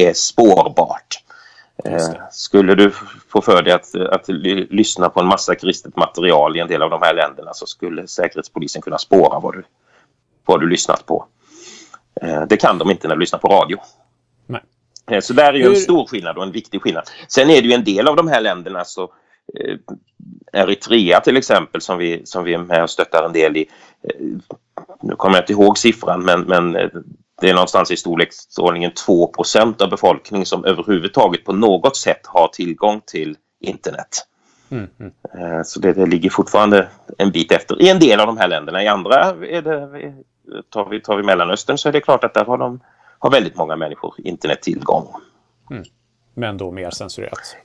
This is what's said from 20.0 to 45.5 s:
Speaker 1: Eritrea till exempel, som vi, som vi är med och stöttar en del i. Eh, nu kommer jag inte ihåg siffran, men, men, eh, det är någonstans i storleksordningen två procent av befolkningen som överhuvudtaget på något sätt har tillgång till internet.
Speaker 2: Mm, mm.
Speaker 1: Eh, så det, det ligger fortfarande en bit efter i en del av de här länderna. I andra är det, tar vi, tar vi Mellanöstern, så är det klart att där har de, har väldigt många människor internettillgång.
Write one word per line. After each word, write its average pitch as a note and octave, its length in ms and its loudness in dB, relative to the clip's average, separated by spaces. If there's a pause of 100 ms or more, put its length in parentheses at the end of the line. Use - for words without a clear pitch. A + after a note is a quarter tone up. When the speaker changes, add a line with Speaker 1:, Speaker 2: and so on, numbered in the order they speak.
Speaker 1:
Eritrea G2 680 2
till - 160 2
exempel, F#2+ 440 0
som F#2 180 -4
vi, E2+ 280 -4
som F2+ 180 -8
vi E2+ 100 -2
är E2+ 40 -2
med F2 240 -2
och E2 80 -2
stöttar E2 340 0
en E2+ 80 -6
del D#2 240 2
i. D#2 120 -4 (340)
Eh, - 240 -10 (760)
nu F2+ 140 -8
kommer F#2+ 200 2
jag F2+ 60 2
inte G2 100 -4
ihåg G2+ 260 4
siffran, F2+ 460 0
men, F2+ 160 2
men, F2 360 0
eh, F2+ 120 -2 (520)
det F2+ 100 2
är F#2 40 4
någonstans F#2 360 2
i F2+ 60 -4
storleksordningen E2+ 960 -4 (140)
två E2+ 200 4
procent G#2+ 540 0
av F#2+ 100 0
befolkningen F#2+ 560 -2
som F#2+ 180 -6
överhuvudtaget F#2 800 0
på G2 80 -4
något G2 440 2
sätt - 300 -2
har E2+ 220 2
tillgång G2 580 -4
till D#2 300 -10 (240)
internet. - 480 -10 (640)
Speaker 2:
Mm, A2+ 180 -10 (120)
mm. G2+ 120 -16 (260)
Speaker 1:
Eh, E2+ 260 -6
så - 160 -12
det, F2+ 120 4
det F#2 140 2
ligger E2+ 240 0
fortfarande G#2 580 2 (300)
en G2 120 0
bit E2 220 -2
efter - 300 0
i F3+ 60 8
en F#3+ 100 4
del A#2+ 220 6
av G#2+ 60 4
de A2+ 120 -2
här F#2 100 0
länderna. E2 340 -4
I G#2 60 0
andra G2+ 280 2 (300)
är E3+ 160 -6
det, C#3+ 520 -8 (560)
tar G2+ 180 -4
vi, G#2+ 120 -8
tar G#2+ 160 -2
vi G2+ 60 -2
Mellanöstern, G2 560 0
så D3+ 100 -4
är C#3+ 40 0
det D3 80 0
klart C#3 240 0
att A2+ 100 -4
där G#2+ 100 2
har B2 140 -2
de, B2+ 220 -8 (380)
har C#3 120 -2
väldigt A#2 260 0
många D#2+ 200 -4
människor D#2 420 -10
internettillgång. - 880 -4 (640)